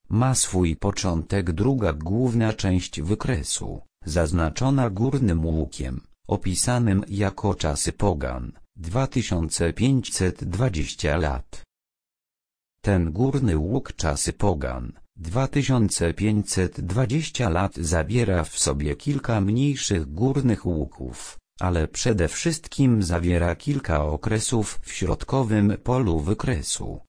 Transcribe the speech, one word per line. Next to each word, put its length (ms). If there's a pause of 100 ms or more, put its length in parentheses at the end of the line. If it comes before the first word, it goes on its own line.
ma 260
swój 420
początek 760
druga 400
główna 600
część 500
wykresu, 800 (240)
zaznaczona 840
górnym 560
łukiem, 540 (260)
opisanym 840
jako 460
czasy 380
pogan, 600 (240)
dwa 300
tysiące 640
pięćset 720
dwadzieścia 720
lat. 460 (1200)
Ten 300
górny 460
łuk, 340
czasy 400
pogan, 600 (240)
dwa 320
tysiące 680
pięćset 640
dwadzieścia 680
lat, 280
zawiera 680
w 140
sobie 380
kilka 440
mniejszych 760
górnych 520
łuków, 720 (220)
ale 280
przede 400
wszystkim 760
zawiera 540
kilka 480
okresów 800
w 100
środkowym 880
polu 380
wykresu. 880